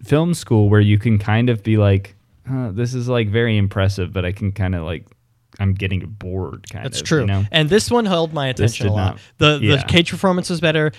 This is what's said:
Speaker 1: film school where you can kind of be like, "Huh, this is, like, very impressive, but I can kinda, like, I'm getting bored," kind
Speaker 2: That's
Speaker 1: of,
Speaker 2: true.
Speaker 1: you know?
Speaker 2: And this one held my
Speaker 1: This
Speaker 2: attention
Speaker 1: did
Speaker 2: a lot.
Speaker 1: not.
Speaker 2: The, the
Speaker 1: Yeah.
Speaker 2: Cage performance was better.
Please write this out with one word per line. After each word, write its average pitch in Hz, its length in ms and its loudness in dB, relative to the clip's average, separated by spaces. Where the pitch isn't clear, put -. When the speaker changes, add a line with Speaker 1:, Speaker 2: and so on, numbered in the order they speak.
Speaker 1:
film 160 320 2
school 107 340 2
where 104 120 6
you 104 180 6
can 110 200 2
kind 110 320 0
of 110 120 -2
be 110 140 0
like, 101 380 2
"Huh, 127 240 -4
this 120 220 -4
is, 123 140 -4
like, 120 200 0
very 113 280 2
impressive, 98 560 0
but 92 120 -2
I 87 80 -2
can 98 200 -4
kinda, 92 300 -4
like, 80 240 -8
I'm 98 140 2
getting 95 280 -2
bored," 92 680 -10
kind - 140 -12
Speaker 2:
That's - 160 -8
Speaker 1:
of, - 60 -8
Speaker 2:
true. 98 140 2
Speaker 1:
you 110 60 0
know? 98 240 0
Speaker 2:
And 156 200 0
this 214 200 2
one 233 140 0
held 170 300 -2
my 139 180 -2
Speaker 1:
This 117 220 0
Speaker 2:
attention - 120 -4
Speaker 1:
did 98 40 0
Speaker 2:
a 104 40 0
lot. 98 180 0
Speaker 1:
not. - 60 -14
Speaker 2:
The, 151 200 4
the 139 80 0
Speaker 1:
Yeah. 139 180 2
Speaker 2:
Cage 175 260 2
performance 180 400 -2
was 170 100 -4
better. 156 380 0